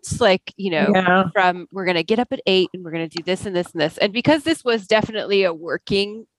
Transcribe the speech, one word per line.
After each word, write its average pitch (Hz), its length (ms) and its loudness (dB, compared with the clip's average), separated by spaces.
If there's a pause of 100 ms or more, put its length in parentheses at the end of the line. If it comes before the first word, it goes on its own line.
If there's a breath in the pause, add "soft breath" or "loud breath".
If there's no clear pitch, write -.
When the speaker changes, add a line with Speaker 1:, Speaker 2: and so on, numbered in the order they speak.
(180)
Speaker 1:
like, 202 380 2
you 196 140 -4
know, 170 240 2
Speaker 2:
Yeah. 185 300 4 (100)
Speaker 1:
from 180 360 2
we're 190 140 -8
gonna 170 180 0
get 220 160 0
up 247 120 -2
at 262 160 -6
eight 190 260 2
and 185 100 -12
we're 165 100 -12
gonna 165 180 -6
do 165 120 -10
this 185 220 -4
and 196 100 -6
this 175 180 -2
and 165 80 -4
this. 156 180 -2
And 208 120 0
because 285 340 0
this 320 200 -2
was 226 220 -2
definitely 214 580 0
a 175 80 0
working 196 720 -4 (120)